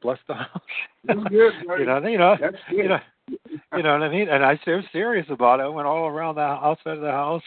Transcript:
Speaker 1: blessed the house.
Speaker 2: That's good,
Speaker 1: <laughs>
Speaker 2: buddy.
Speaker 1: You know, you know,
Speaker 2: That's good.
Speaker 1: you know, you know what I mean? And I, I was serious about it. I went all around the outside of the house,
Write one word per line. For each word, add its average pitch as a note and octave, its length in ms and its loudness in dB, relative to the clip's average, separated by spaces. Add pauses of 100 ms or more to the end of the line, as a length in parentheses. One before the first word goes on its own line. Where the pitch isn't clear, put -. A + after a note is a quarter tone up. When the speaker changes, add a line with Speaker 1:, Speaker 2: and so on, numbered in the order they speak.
Speaker 1:
blessed B2+ 260 -6
the D3+ 80 -10
house. C3+ 260 -12 (420)
Speaker 2:
That's G#3 160 0 (100)
good, A3 300 6
Speaker 1:
<laughs> F3 80 -10
Speaker 2:
buddy. F3 160 -2
Speaker 1:
You B2 40 0
know, C#3 200 0
you A3+ 100 0
know, F#3 220 6
Speaker 2:
That's F3 160 -2 (140)
good. F3+ 80 -2
Speaker 1:
you G3 100 2
know, F3+ 120 0 (760)
you E3 80 -2
know D3+ 100 2
what D3 100 2
I D#3 60 0
mean? F#3 200 -2
And C#3 140 4
I, C#3+ 220 4
I E3+ 60 0
was F3+ 200 -2
serious G3+ 380 -2
about B2 300 4
it. C3+ 40 -2
I C#3 40 -2
went D3 200 -4
all D#3+ 200 0
around D#3 280 -6
the D3+ 60 -4
outside D3 540 -2
of D3+ 60 -10
the D3 100 -2
house, D3 360 -4